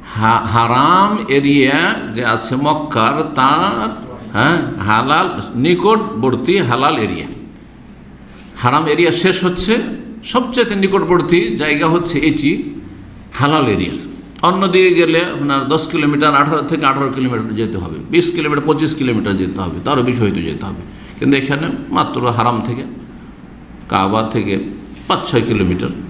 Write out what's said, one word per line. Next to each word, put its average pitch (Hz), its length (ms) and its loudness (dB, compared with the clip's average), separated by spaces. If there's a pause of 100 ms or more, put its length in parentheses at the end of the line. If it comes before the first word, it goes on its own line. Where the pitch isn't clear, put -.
(160)
হা-, 110 300 2
হারাম 147 720 4 (100)
এরিয়া 143 680 4 (180)
যে 120 120 -4
আছে 120 300 0
মক্কার, 147 800 0
তার, 185 540 2 (440)
হ্যাঁ, 147 280 2 (180)
হালাল, 127 640 0 (140)
নিকটবর্তী 170 1000 2
হালাল 135 400 2
এরিয়া। 92 300 -4 (1300)
হারাম 147 300 2
এরিয়া 156 240 4
শেষ 185 320 0
হচ্ছে, 185 340 0 (460)
সবচেয়ে 240 520 0
নিকটবর্তী 175 800 2
জায়গা 151 320 0
হচ্ছে 170 320 0
এটি 156 440 0 (720)
হালাল 143 340 2
এরিয়ার। 90 280 -2 (460)
অন্যদিকে 185 520 4
গেলে 165 320 2
আপনার 139 420 -2
দশ 156 200 0
কিলোমিটার, 147 480 2
আঠারো 147 260 4
থেকে 151 240 -2
আঠারো 135 300 2
কিলোমিটার 113 400 -2
যেতে 104 220 -2
হবে, 82 200 -8 (140)
বিশ 175 200 2
কিলোমিটার, 147 340 -2
পঁচিশ 151 300 0
কিলোমিটার 107 420 0
যেতে 92 240 -2
হবে, 87 240 -6
তারও 127 180 2
বেশি 120 160 0
হয়তো 98 220 0
যেতে 82 240 -6
হবে। 98 160 -10 (380)
কিন্তু 139 180 4
এখানে 147 300 -2 (220)
মাত্র 123 400 0
হারাম 113 320 0
থেকে, 120 200 -6 (1080)
কাবা 101 420 0
থেকে 98 280 -2 (480)
পাঁচ - 240 -2
ছয় - 100 4
কিলোমিটার 101 480 0 (200)